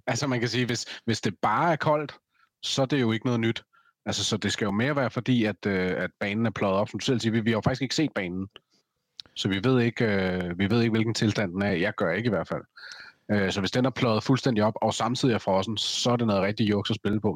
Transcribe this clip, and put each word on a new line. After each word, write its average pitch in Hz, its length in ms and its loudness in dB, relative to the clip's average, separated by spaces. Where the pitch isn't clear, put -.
Altså, 123 200 -2
man 123 120 0
kan 117 100 -2
sige, 120 160 0
hvis, 117 200 -4
hvis 113 160 -2
det 101 200 -2
bare 131 300 2
er 151 40 2
koldt, 151 400 0
så - 200 -2
er 135 40 4
det 135 160 2
jo 113 100 4
ikke 113 140 0
noget 120 140 2
nyt. 113 240 0
Altså, 101 180 -4
så 110 140 -2
det 98 160 -2
skal 113 120 -2
jo 98 60 0
mere 123 240 0
være 127 140 0
fordi, 120 360 0
at, 104 200 -4
øh, 92 380 0
at 90 160 -6
banen 107 260 -2
er 110 40 2
pløjet 98 280 0
op, 107 120 0
som 107 100 -8
du - 60 -6
selv 127 140 2
siger. 113 140 0
Vi, 117 60 4
vi 110 100 0
har 113 80 2
jo 101 40 -2
faktisk 127 200 0
ikke 127 140 -4
set 156 200 0
banen. 95 320 -4
Så - 140 -2
vi 98 140 0
ved 127 180 4
ikke, 117 240 2
øh, 90 540 0
vi 98 100 2
ved 117 120 4
ikke, 117 100 2
hvilken 110 220 2
tilstand 104 400 0
den 98 80 -2
er. 101 100 2
Jeg 95 240 0
gør 87 160 0
ikke 110 160 0
i - 20 2
hvert 87 180 -2
fald. - 140 -6
Øh, 98 200 2
så 95 80 -4
hvis 95 120 -2
den 127 140 0
er 131 40 4
pløjet 110 340 0
fuldstændig 123 400 2
op, 107 180 2
og 113 120 0
samtidig 120 400 0
er 101 40 2
frossen, 95 400 0
så - 340 0
er 123 40 4
det 120 120 0
noget 101 140 4
rigtig 104 280 0
juks 104 200 0
at 107 60 0
spille 104 260 -2
på. 101 140 0